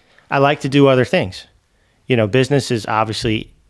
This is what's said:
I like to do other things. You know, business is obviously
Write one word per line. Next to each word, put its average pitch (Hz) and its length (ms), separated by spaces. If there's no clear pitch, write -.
I - 80
like 139 240
to 143 80
do 139 180
other 127 180
things. 117 420
You 131 100
know, 110 100
business 131 440
is 113 140
obviously 110 680